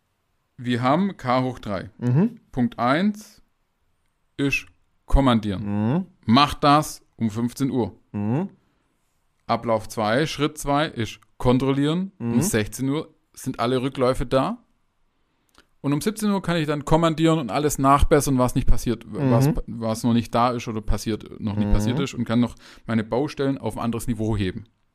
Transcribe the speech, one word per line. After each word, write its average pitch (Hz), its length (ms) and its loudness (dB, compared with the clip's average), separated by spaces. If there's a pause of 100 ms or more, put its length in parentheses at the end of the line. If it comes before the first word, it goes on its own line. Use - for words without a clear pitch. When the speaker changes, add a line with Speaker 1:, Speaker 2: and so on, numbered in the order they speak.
(580)
Speaker 1:
Wir 120 240 -2
haben 170 360 0
K 127 260 0
hoch 127 160 -6
drei. 95 300 -8 (100)
Speaker 2:
Mhm. 151 400 2 (120)
Speaker 1:
Punkt 120 280 -2
eins 185 640 -2 (960)
ist 139 280 -2 (400)
kommandieren. 110 580 2 (300)
Speaker 2:
Mhm. 185 120 -2 (200)
Speaker 1:
Macht 135 380 2
das 151 400 2 (120)
um 113 140 -4
fünfzehn 120 400 -4
Uhr. 120 260 -2 (160)
Speaker 2:
Mhm. 113 380 -2 (1000)
Speaker 1:
Ablauf 113 420 -2
zwei, 117 360 0
Schritt 147 320 -4
zwei 143 300 -2
ist 113 320 -8 (180)
kontrollieren. 139 800 0
Speaker 2:
Mhm. 117 140 -4
Speaker 1:
Um 117 80 2
sechzehn 127 480 -2
Uhr 151 240 -4 (200)
sind - 260 -10
alle 123 220 0
Rückläufe 131 440 0
da. 135 340 0 (1200)
Und 139 120 -2
um 147 80 -2
siebzehn 214 300 -2
Uhr 196 100 0
kann 170 160 -2
ich 156 80 0
dann 147 180 -2
kommandieren 160 540 2
und 120 140 -6
alles 143 260 0
nachbessern, 139 640 4
was 127 160 2
nicht 131 120 2
passiert, - 380 4
Speaker 2:
Mhm. 131 260 -2
Speaker 1:
was, 131 180 4 (180)
was 113 360 -4
noch 120 100 2
nicht 113 200 0
da 120 160 2
ist 120 180 -4
oder 110 140 -6
passiert, - 580 -2
noch 101 160 -6
nicht 104 120 0
Speaker 2:
Mhm. 101 60 4
Speaker 1:
passiert 107 260 2
ist 139 160 -4
und 117 100 -4
kann 117 140 2
noch 120 160 0 (320)
meine 113 160 0
Baustellen 135 560 -2
auf 110 180 -6
ein - 60 -6
anderes 117 240 -4
Niveau 110 280 -2
heben. 98 280 -4 (320)